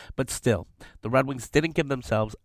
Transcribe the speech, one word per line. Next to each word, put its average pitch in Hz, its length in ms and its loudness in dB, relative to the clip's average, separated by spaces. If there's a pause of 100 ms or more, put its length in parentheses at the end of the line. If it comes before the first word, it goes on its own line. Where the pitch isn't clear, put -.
(160)
but 135 140 -2
still, 101 360 0 (360)
the 110 80 -6
Red 131 180 4
Wings 131 220 -8
didn't 156 260 2
give 143 140 0
themselves 110 560 -2